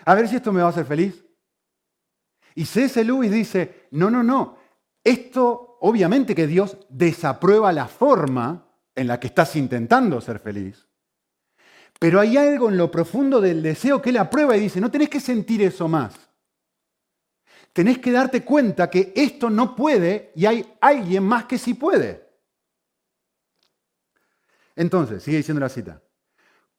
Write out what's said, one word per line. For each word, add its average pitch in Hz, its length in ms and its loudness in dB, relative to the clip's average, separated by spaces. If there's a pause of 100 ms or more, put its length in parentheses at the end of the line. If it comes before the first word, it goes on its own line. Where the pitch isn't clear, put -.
a 185 100 6
ver 226 120 2
si 220 80 -4
esto 226 180 -4
me 180 80 2
va 175 60 4
a 175 40 2
hacer 165 140 -6
feliz. 165 400 -4 (1300)
Y 160 100 -6
C 247 200 0
S 233 180 0
Lewis 240 280 0
dice, 196 600 -4
No, 165 180 0
no, 240 140 2
no. - 340 0 (460)
Esto, 240 760 0
obviamente 214 520 2
que 160 140 0
Dios 190 300 0 (120)
desaprueba 170 840 2
la 139 160 -4
forma 156 800 0 (280)
en 131 120 -4
la 123 120 -2
que 127 80 -8
estás - 280 0
intentando 127 680 0
ser 110 180 -10
feliz, 101 480 -12 (1120)
pero 170 200 2
hay 220 180 2
algo 285 320 2
en 190 80 0
lo 170 120 2
profundo 233 500 -2
del 175 220 0
deseo 233 400 -2
que 247 80 -4
Él 254 80 0
aprueba 233 400 0
y 202 40 0
dice, 190 200 -4
no 233 80 -2
tenés 294 200 0
que 294 100 -6
sentir 226 420 -4
eso 175 260 -2
más. 143 360 -4 (1500)
Cristo - 20 -
tenés 240 240 2
que 247 140 -2
darte 254 320 0
cuenta 214 440 0
que 185 240 0
esto 240 360 -2
no 214 260 0
puede 208 580 0
y 160 120 0
hay 233 340 -2
alguien 196 460 2
más 226 180 0
que 247 140 -4
sí 240 160 -6
puede. 233 520 -2 (2500)
Entonces, 147 440 -2
sigue 151 160 -2
diciendo 147 220 -2
la 135 80 -2
cita, 92 340 -12 (760)